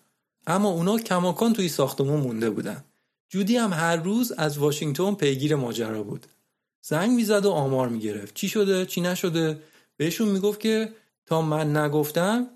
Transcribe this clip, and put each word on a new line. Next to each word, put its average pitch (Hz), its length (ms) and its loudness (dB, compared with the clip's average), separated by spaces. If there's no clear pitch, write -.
اما 196 220 2
اونا 185 300 0
کماکان 185 540 0
توی 196 160 0
ساختمون 147 520 0
مونده 113 300 0
بودن. 101 340 -6
جودی 202 280 0
هم 220 160 0
هر 165 240 2
روز 214 360 -2
از 151 260 -2
واشنگتن 151 560 0
پیگیر 143 400 0
ماجرا 113 480 -4
بود. - 240 -10
زنگ 175 260 0
می‌زد 208 360 2
و 196 40 4
آمار 135 380 2
می‌گرفت. 107 460 -6
چی 202 140 -4
شده؟ 190 380 2
چی 185 140 -4
نشده؟ 165 640 0
بهشون 170 320 0
می‌گفت 202 320 0
که 220 320 0
تا 165 160 2
من 151 340 0
نگفتم 156 800 0